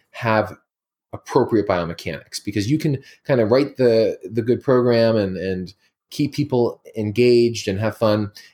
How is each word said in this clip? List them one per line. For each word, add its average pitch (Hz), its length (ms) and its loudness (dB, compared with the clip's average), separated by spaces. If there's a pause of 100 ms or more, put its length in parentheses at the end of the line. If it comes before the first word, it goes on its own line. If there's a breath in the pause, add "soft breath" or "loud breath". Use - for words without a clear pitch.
(120)
have 110 460 -2 (540)
appropriate 110 560 0
biomechanics, 85 760 -6
because 104 280 -4
you 156 80 0
can 151 180 -2 (260 loud breath)
kind 135 160 2
of 107 120 2
write 143 260 2
the, 113 460 4
the 110 180 -4
good 117 220 -2
program 120 520 2
and, 95 220 -2
and 92 380 -6 (340)
keep 139 240 -4
people 131 480 0 (160)
engaged 117 680 2
and 98 120 -2
have 107 160 -4
fun. 107 360 0 (220 loud breath)